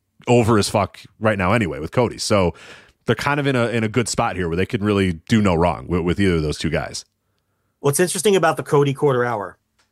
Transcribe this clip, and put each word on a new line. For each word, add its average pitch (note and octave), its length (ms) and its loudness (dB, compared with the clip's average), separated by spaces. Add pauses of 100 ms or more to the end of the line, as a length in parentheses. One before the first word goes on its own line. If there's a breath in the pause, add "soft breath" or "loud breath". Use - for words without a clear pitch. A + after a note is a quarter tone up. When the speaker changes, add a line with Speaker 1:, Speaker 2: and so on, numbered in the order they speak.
(280)
Speaker 1:
over A#2 280 4
as G2+ 140 0
fuck G2 300 -2 (180)
right G#2+ 180 0
now F#2+ 160 0
anyway E2 280 -2
with D#2+ 100 -10
Cody. A#2+ 280 -2
So F#2+ 360 0 (520 loud breath)
they're A#2 100 2
kind C#3+ 240 -2
of C#3 80 -2
in C3 80 0
a, A#2 140 0
in A2+ 120 -2
a A2 60 -2
good A2 200 -2
spot G2 280 -4
here F2+ 100 -4
where E2 100 -4
they F#2+ 100 0
can G2+ 180 -4
really G2 300 2
do G#2+ 280 0
no F2+ 140 2
wrong C#2+ 320 0
with, F2 140 -2
with F2 180 -2
either F#2 160 2
of D#2 60 0
those D2+ 140 -4
two D#2+ 140 -4
guys. C#2+ 340 -6 (760)
Speaker 2:
What's C#3 180 0
interesting F3+ 380 2
about D#3+ 200 2
the D#3+ 60 -8
Cody C#3+ 320 2
quarter B2+ 300 0
hour G#2 340 -6 (320)